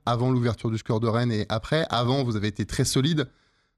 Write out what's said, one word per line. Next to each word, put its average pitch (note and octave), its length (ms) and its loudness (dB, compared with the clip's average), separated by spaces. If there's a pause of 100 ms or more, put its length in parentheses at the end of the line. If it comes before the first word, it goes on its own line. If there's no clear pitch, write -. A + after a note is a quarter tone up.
avant A#2+ 240 2
l'ouverture A#2+ 400 0
du A2 80 -2
score A2 220 -2
de A#2 80 0
Rennes A#2 240 2
et G#2+ 160 0
après. D3+ 420 0
Avant, B2 320 2
vous A#2 140 0
avez G#2 100 0
été G#2 180 -2
très C3 200 -2
solide, C#3 440 0 (500)